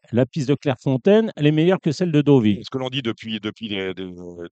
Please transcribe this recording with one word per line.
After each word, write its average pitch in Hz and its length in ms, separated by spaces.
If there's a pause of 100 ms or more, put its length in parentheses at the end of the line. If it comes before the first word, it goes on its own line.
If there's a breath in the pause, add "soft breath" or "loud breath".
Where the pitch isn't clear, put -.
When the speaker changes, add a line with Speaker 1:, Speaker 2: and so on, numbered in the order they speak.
(120)
Speaker 1:
la 120 140
piste 123 220
de 143 80
Clairefontaine, 151 800
elle 151 120
est 151 40
meilleure 165 300
que 165 100
celle 175 200
de 147 100
Deauville. 123 420
Speaker 2:
Ce - 60
que - 80
l'on 131 120
dit 131 120
depuis, 110 380
depuis 104 300
des, 95 240
des, 92 160 (420)